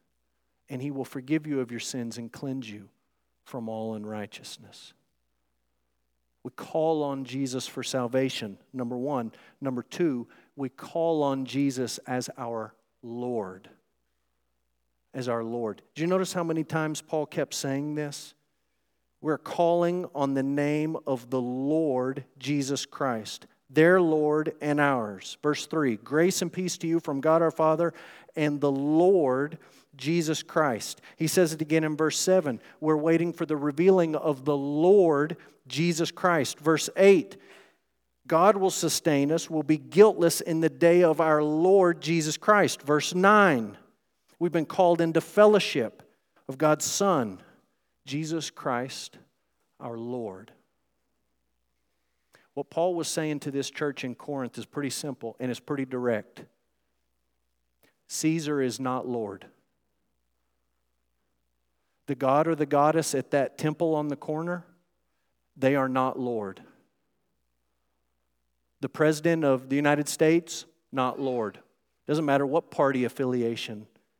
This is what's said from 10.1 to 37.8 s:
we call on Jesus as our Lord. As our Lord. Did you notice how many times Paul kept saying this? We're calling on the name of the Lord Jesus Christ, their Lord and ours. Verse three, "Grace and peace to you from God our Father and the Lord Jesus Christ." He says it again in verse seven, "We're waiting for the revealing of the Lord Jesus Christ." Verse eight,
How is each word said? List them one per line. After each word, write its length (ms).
we 140
call 520
on 220
Jesus 540
as 400
our 360
Lord. 640
As 160
our 160
Lord. 380
Did 60
you 60
notice 260
how 100
many 220
times 380
Paul 240
kept 260
saying 440
this? 360
We're 160
calling 760
on 180
the 100
name 540
of 220
the 120
Lord 840
Jesus 480
Christ, 600
their 320
Lord 580
and 200
ours. 600
Verse 240
three, 300
"Grace 460
and 100
peace 260
to 100
you 100
from 220
God 200
our 120
Father 420
and 260
the 120
Lord 840
Jesus 480
Christ." 580
He 120
says 240
it 100
again 220
in 120
verse 220
seven, 420
"We're 160
waiting 360
for 140
the 100
revealing 600
of 280
the 120
Lord 800
Jesus 440
Christ." 480
Verse 380
eight, 400